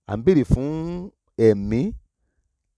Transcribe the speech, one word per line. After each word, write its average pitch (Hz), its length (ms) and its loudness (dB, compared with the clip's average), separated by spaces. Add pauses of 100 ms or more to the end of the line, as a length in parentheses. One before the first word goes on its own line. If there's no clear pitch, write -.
À 101 40 -4
ń 110 100 -6
béèrè 160 200 4
fún 131 260 0 (680)
ẹ̀mí 107 420 2 (960)